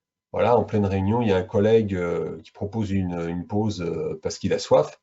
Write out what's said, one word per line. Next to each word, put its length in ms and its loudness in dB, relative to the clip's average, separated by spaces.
voilà, 240 4
en 80 2
pleine 200 0
réunion, 360 0
il 80 0
y 40 2
a 40 4
un 60 2
collègue, 520 2
euh, 480 -4
qui 80 -20
propose 400 -6
une, 220 0
une 340 -6
pause, 340 -2
euh, 420 -4
parce 160 -6
qu'il 140 -2
a 60 2
soif. 440 2